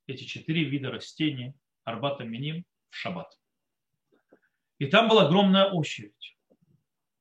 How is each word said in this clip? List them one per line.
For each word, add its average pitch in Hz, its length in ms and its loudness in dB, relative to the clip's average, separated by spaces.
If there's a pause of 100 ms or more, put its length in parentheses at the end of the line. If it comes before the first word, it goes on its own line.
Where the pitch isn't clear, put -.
эти 127 160 -12
четыре 160 400 -4
вида 131 260 -4
растений 127 640 -6 (300)
арбата 117 400 -6
миним 143 420 -10 (240)
в - 60 -20
шаббат. 87 420 -10 (1400)
И 139 80 -4
там 220 220 4
была 208 180 6
огромная 196 420 6
очередь. - 680 -8 (840)